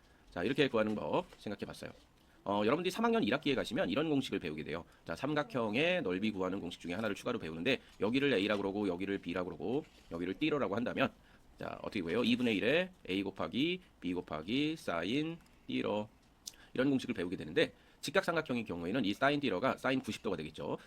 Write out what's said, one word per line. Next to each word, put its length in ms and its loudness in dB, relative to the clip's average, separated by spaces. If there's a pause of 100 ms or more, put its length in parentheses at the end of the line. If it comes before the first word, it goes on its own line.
(300)
자, 120 -4
이렇게 240 4
구하는 300 2
법 320 0 (100)
생각해 260 -6
봤어요. 280 -10 (520)
어, 220 4
여러분들이 240 4
삼 140 0
학년 180 4
일 100 2
학기에 220 2
가시면 340 0
이런 220 2
공식을 300 2
배우게 240 -4
돼요. 200 -4 (200)
자, 100 -4
삼각형의 880 0
넓이 300 0
구하는 260 0
공식 220 -8
중에 120 -6
하나를 220 -2
추가로 240 -4
배우는데 420 -2 (200)
여기를 320 2
A라고 300 2
그러고 260 0
여기를 300 0
B라고 320 -4
그러고 340 -4 (260)
여기를 240 -4
띠러라고 400 0
한다면 380 0 (440)
자, 260 -8
어떻게 180 -4
구해요? 240 0
이분의 320 2
일에 340 2 (180)
A 140 0
곱하기 580 -2 (200)
B 120 -2
곱하기 640 -2
사인 640 -2 (300)
띠러 400 -2 (640)
이런 180 2
공식을 240 0
배우게 220 -2
되는데 360 0 (280)
직각삼각형의 640 0
경우에는 400 -2
이 100 2
사인 240 4
띠러가 400 0
사인 220 0
구십 200 -4
도가 160 -2
되겠죠. 500 -6